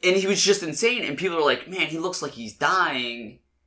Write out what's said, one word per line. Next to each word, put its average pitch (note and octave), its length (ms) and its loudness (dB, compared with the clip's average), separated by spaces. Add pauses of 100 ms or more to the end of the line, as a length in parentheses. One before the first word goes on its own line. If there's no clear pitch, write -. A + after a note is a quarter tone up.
And F3+ 120 4
he F#3+ 120 2
was F#3+ 160 2
just G3 200 4
insane. A3 400 0
And C#3 140 -4
people E3+ 200 -2
are D3+ 80 2
like, B2 220 2
"Man, E3+ 200 -2
he D#3+ 100 -6
looks F3+ 240 -4
like D3 120 -6
he's A2+ 220 -12
dying. C3 840 0 (280)